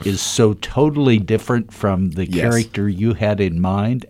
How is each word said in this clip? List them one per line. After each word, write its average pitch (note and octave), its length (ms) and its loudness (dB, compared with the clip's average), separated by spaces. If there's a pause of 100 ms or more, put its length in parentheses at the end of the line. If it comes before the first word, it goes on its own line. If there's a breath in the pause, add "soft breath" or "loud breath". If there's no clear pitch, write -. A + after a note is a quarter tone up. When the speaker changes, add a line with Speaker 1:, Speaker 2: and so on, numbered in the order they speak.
Speaker 1:
is G2 160 -2
so A2 340 2
totally C#3+ 640 2
different A2 540 -2
from F#2+ 380 0
the E2+ 180 -4
Speaker 2:
Yes. F2+ 120 -2
Speaker 1:
character A2+ 480 0
you G#2 260 0
had G#2 260 0
in F2 200 0
mind? G2+ 500 0